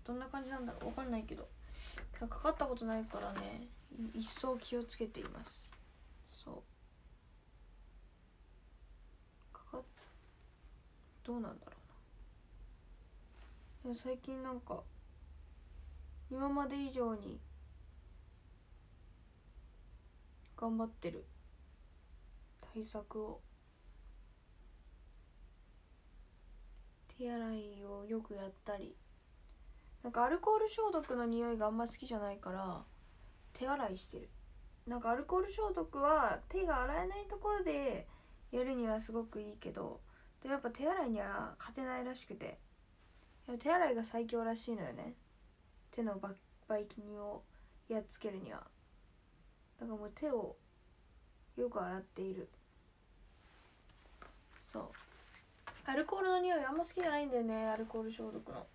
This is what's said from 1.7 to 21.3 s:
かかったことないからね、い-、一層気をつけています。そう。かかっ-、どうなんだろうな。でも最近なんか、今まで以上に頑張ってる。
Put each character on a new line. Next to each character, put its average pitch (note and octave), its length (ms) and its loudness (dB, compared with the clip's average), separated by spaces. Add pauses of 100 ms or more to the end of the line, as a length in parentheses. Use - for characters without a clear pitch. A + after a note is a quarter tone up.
か A#3 80 -2
か D4+ 240 4
っ D#4 40 2
た C#4 120 2
こ B3+ 80 0
と A3+ 100 -4
な A3 140 2
い A3 40 -2
か A3 160 -6
ら G3 140 -2
ね、 G#3 340 -6 (480)
い-、 A3+ 60 -2
一 A3 80 -2
層 C4 280 2
気 A#3+ 200 -2
を A#3+ 60 2
つ - 120 -6
け A3 120 -2
て - 120 -8
い - 60 -4
ま - 180 -8
す。 - 280 -14 (580)
そ - 340 -12 (3000)
う。 - 40 -14
か - 140 -16
か - 80 -6
っ-、 - 20 -8 (1400)
ど A#3+ 100 -2
う A#3+ 60 0
な G#3+ 80 -2
ん - 100 -10
だ - 60 -16
ろ - 60 -12 (2000)
う B3+ 40 -6
な。 B3 60 -2
で A#3 60 -6
も - 60 -12
最 B3+ 140 0
近 C4 220 -6
な C4 100 -2
ん B3 100 -4
か、 - 220 -6 (1500)
今 C4 160 2
ま C#4 200 4
で C4+ 100 0
以 C#4 160 0
上 A#3 220 4
に G3+ 260 -6 (3250)
頑 A3+ 220 2
張 A3+ 80 4
っ A3+ 40 -6
て - 220 -4
る。 - 140 -10 (1500)